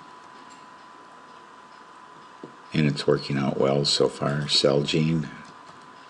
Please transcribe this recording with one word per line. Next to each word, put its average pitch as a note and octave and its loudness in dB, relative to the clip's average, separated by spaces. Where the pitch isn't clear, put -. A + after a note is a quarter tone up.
And D#2 4
it's C#2 -2
working C#2+ 0
out C2+ -2
well C#2 2
so C2+ 2
far. D2 -4
Celgene. D2 2